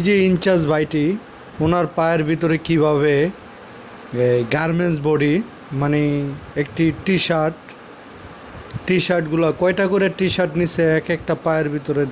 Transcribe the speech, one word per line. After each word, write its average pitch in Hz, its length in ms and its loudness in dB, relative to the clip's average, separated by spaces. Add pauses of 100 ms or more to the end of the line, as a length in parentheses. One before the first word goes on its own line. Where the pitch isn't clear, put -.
যে 202 80 4 (140)
ইনচার্জ 180 340 2 (100)
ভাইটি, 151 320 0 (600)
ওনার 170 220 4 (100)
পায়ের 165 320 2
ভিতরে 160 280 2 (100)
কীভাবে, 151 480 4 (100)
এ, - 1000 -6 (280)
গার্মেন্টস 165 520 0
বডি, 147 280 2 (460)
মানে 147 200 2 (600)
একটি 165 220 -2 (200)
টি-শার্ট, 165 520 0 (1300)
টি-শার্টগুলো 170 600 0 (140)
কয়টা 185 320 2
করে 190 140 2 (120)
টি-শার্ট 180 420 0
নিছে 170 220 0 (160)
এক 156 80 -6 (100)
একটা 160 180 -4 (100)
পায়ের 160 300 0
ভিতরে। 143 380 -2